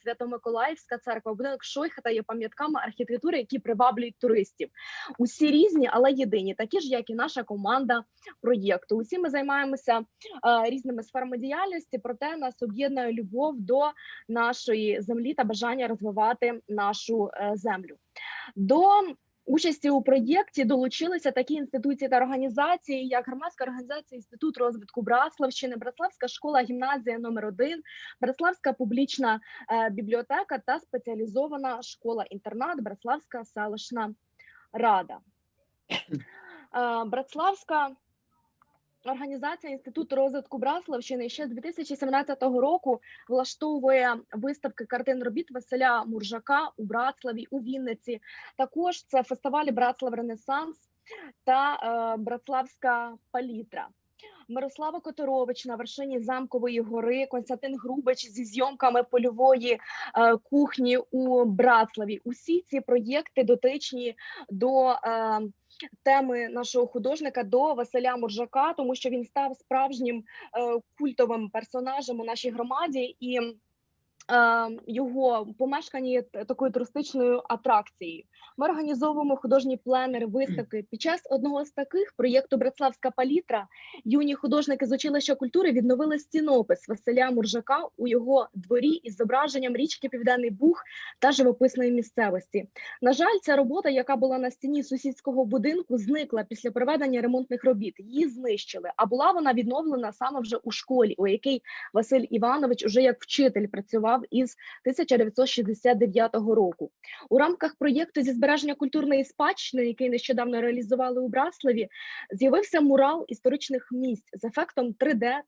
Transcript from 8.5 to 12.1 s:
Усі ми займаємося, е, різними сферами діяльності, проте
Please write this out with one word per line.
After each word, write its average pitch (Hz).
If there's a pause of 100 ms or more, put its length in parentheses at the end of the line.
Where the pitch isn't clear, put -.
Усі 349
ми 339
займаємося, 269
е, 233
різними 247
сферами 254
діяльності, 320
проте 285